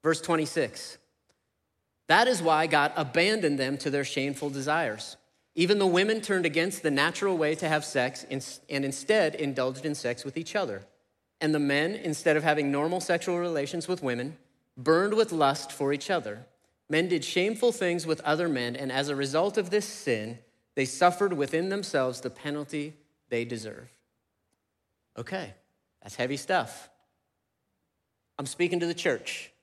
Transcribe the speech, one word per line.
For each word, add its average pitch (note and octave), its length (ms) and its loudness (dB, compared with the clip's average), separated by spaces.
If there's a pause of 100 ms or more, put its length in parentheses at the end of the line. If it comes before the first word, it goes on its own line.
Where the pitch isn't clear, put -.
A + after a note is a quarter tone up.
Verse D#3+ 160 2
twenty-six, D#3+ 760 -2 (1080)
"That G#3 200 6
is A#3 140 2
why D#3+ 260 4
God D3+ 300 4
abandoned E3 600 2
them C3+ 220 -2
to D3 100 -4
their C#3 140 0
shameful C#3 460 -4
desires. C3+ 680 -4 (400)
Even F3+ 240 4
the G3 80 4
women G3 340 4
turned F#3+ 240 0
against E3 380 0
the D#3 80 2
natural E3+ 460 2
way D#3 180 2
to D#3+ 120 -4
have D3+ 180 0
sex B2+ 440 -2
and - 560 -6
instead D3+ 500 2
indulged C3 500 -2
in D3 100 -2
sex A#2+ 300 -6
with C#3 120 -8
each E3 180 -10
other. A2+ 280 -2 (560)
And D#3 160 2
the D3+ 40 2
men, D3 360 2
instead D#3 420 0
of D3+ 60 0
having D3+ 280 2
normal D#3 280 0
sexual F3 400 -2
relations E3 480 -2
with F3+ 160 -4
women, B2+ 340 -4 (400)
burned E3 380 4
with A3 160 4
lust D3 400 2
for C#3+ 220 0
each C#3+ 180 -4
other. A#2 340 -4 (440)
Men D#3+ 180 2
did E3 180 0
shameful A3 460 2
things F3 340 -2
with D#3+ 160 -2
other D#3 260 2
men, B2 280 -2
and C3+ 160 -6
as C#3 180 0
a D3 60 -2
result D#3 420 0
of F3+ 140 -2
this G#3 140 2
sin, A#2 540 -4 (360)
they C3+ 100 2
suffered F3+ 480 2
within E3 360 -2
themselves D3+ 520 -2
the C3 80 -6
penalty D3 640 -8 (360)
they A#2 140 -2
deserve." A#2 460 -10 (1300)
Okay, A#2+ 380 -10 (460)
that's - 140 -18
heavy B2+ 220 -2
stuff. D3 500 -2 (1500)
I'm C#3 80 -8
speaking F3 340 0
to F3 60 0
the E3+ 80 -2
church. - 580 -4 (120)